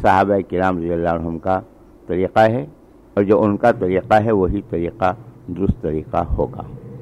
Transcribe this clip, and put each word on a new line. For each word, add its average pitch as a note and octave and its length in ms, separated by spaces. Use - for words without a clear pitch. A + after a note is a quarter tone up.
صحابہ G2+ 320
کرام F2+ 280
رضی E2+ 140
اللہ E2+ 160
عنہم E2 300
کا F#2 220
طریقہ F2+ 340
ہے، A#2 260
اور G2+ 80
جو G2 200
ان G#2 140
کا A#2+ 160
طریقہ F#2 420
ہے G#2+ 180
وہی G2 280
طریقہ E2+ 420
درست F2+ 360
طریقہ D#2 340
ہوگا۔ E2+ 460